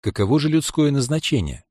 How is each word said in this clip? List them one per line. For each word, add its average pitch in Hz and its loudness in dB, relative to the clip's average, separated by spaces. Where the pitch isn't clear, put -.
Каково 107 0
же 151 0
людское 156 0
назначение? 127 -2